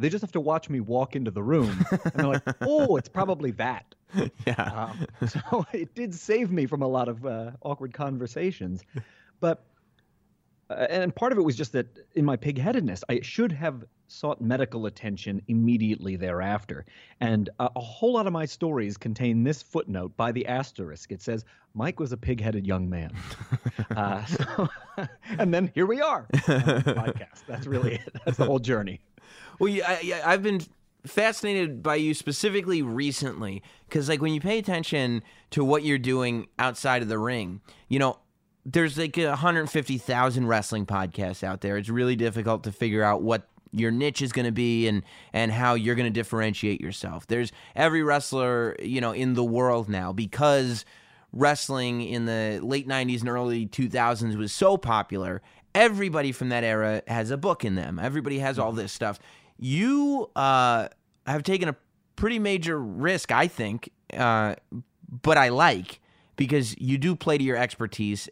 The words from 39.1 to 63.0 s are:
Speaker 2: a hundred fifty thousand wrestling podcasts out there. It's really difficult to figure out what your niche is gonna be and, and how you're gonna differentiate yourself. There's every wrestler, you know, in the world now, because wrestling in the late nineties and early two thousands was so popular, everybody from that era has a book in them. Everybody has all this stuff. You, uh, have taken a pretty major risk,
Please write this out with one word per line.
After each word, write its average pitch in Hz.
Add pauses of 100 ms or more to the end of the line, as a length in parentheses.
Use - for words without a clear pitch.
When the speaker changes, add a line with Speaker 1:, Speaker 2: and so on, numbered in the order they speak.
Speaker 2:
a 156
hundred 160
fifty 135
thousand 127
wrestling 110
podcasts 95
out 95
there. 101
It's 101
really 123
difficult 113
to 104
figure 107
out 104
what 110 (240)
your 113
niche 135
is 131
gonna 120
be 117
and, 101 (300)
and 113
how 120
you're 117
gonna 120
differentiate 110
yourself. 90
There's 117 (220)
every 156
wrestler, 127
you 127
know, 117
in 127
the 120
world 117
now, 92
because 123 (480)
wrestling 127
in 117
the 110
late 135
nineties 127
and 120
early 120
two 123
thousands 117
was 107
so 196
popular, 98 (320)
everybody 196
from 127
that 120
era 110
has 113
a 139
book 165
in 101
them. 87
Everybody 139
has 135
all 113
this 107
stuff. 104 (400)
You, 262
uh, 127 (380)
have 143
taken 180
a 139 (380)
pretty 226
major 175
risk, 127